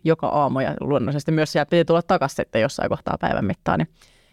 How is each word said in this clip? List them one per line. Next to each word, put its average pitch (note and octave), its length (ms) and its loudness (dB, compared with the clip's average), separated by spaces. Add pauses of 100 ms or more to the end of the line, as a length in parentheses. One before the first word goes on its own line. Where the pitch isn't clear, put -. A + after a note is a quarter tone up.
joka D#3+ 240 0
aamu, C3 320 0
ja A#2 220 -2
luonnollisesti C#3+ 500 -2
myös D#3 200 0
siellä D3 140 0
piti E3+ 200 4
tulla E3 160 2
takas E3+ 340 0
sitten - 260 -2
jossain - 280 -2
kohtaa - 300 -4
päivän - 260 -2
mittaan, D3+ 340 -2
niin D#3+ 100 -2 (440)